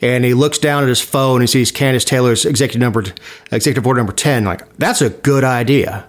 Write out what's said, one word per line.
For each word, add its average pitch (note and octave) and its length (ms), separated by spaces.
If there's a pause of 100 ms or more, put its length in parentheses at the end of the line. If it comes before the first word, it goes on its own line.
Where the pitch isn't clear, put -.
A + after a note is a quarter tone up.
And B2 220
he B2 100
looks C#3+ 240
down C#3+ 240
at C3+ 60
his B2 120
phone C3 400
and A#2+ 100
sees B2+ 200
Candace C3 340
Taylor's B2 400
executive B2 360
number, A2+ 240 (480)
executive C3 340
order B2+ 120
number G#2+ 140
ten. B2+ 320
Like, - 340
that's A3+ 240
a - 80
good C3+ 340
idea. B2+ 640